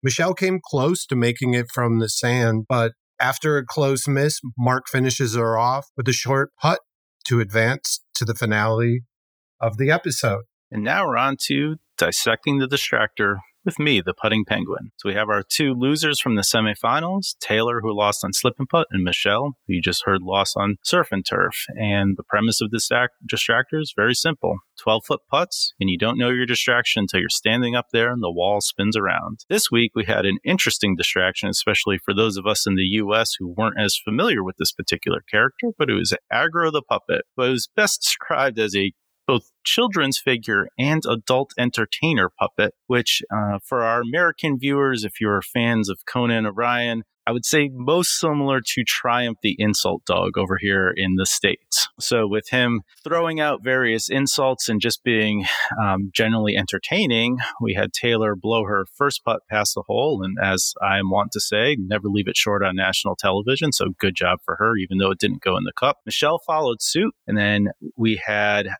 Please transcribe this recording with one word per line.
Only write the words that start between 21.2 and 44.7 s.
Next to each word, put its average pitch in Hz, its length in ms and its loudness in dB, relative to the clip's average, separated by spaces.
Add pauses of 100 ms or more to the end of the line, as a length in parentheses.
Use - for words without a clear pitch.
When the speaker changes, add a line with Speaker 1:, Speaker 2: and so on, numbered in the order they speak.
Speaker 2:
turf. - 380 -2 (100)
And 101 400 0
the - 60 -10
premise 107 400 0
of 107 80 -4
this 110 200 -2
act-, 120 260 0 (140)
distractor 123 480 0
is 151 160 -6
very 113 200 2
simple. - 440 -2 (200)
Twelve-foot 113 500 0
putts, - 500 -2
and 98 120 0
you 87 80 0
don't 110 180 0
know 123 140 2
your 123 160 0
distraction 120 540 2
until 95 200 0
you're - 80 -2
standing 120 460 0
up 120 180 -2
there 117 180 4
and 123 120 -2
the 90 100 -2
wall 98 300 0
spins 107 340 0
around. 90 440 -2 (100)
This 214 200 0
week, 117 240 2
we 107 120 0
had 104 180 0
an 95 200 0
interesting 123 520 0
distraction, 95 540 0
especially 101 480 0
for 98 160 -2
those 104 240 2
of 92 80 -6
us 104 200 0
in 98 80 2
the 95 80 2
U 101 320 0
S 113 240 2
who 90 160 -8
weren't 107 240 0
as 104 240 0
familiar 127 400 0
with 92 140 -6
this - 160 -2
particular - 480 -4 (100)
character, 139 460 0
but 139 140 0
it 107 40 2
was 92 200 0 (180)
Aggro 160 400 0
the 147 80 0
Puppet, - 460 -2 (100)
but 127 120 2
it 131 40 2
was 120 240 -4
best 214 260 0
described 135 560 -2
as 107 160 0
a 98 180 2 (340)
both 127 240 0 (120)
children's 180 560 0
figure 113 500 0 (100)
and 151 280 0
adult 127 520 0
entertainer 123 800 0
puppet, 104 340 0 (140)
which, 123 340 0 (100)
uh, 104 320 -2
for 123 200 -2
our 117 180 0
American 151 580 0
viewers, 135 460 0